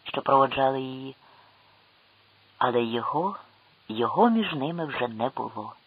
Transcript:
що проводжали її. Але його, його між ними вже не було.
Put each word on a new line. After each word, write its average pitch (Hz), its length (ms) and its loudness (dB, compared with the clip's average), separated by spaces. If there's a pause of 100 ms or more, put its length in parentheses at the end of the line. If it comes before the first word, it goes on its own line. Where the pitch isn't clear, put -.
що - 180 -6
проводжали 135 600 4
її. 131 340 -12 (1400)
Але 120 260 2
його, 120 520 -2 (520)
його 120 420 2
між 220 240 0
ними 160 320 -4
вже 127 220 -4
не 113 220 -4
було. 113 440 -8 (140)